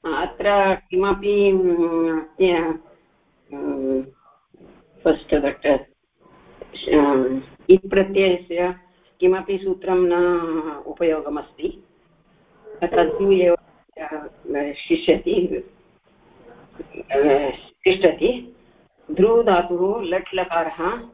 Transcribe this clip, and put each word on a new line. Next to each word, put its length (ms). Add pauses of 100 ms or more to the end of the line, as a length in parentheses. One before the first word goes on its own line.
अत्र 680
किमपि, 760 (3500)
फस्ट् 280
दट्, 320 (2000)
इत् 200
प्रत्ययस्य 880 (440)
किमपि 380
सूत्रं 380
न 180 (760)
उपयोगमस्ति। 960 (1000)
तद्धु 480
एव, 240 (1160)
शिष्यति, 880 (2250)
तिष्ठति। 720 (560)
ध्रू 320
धातुः 600
लट् 320
लकारः 600 (180)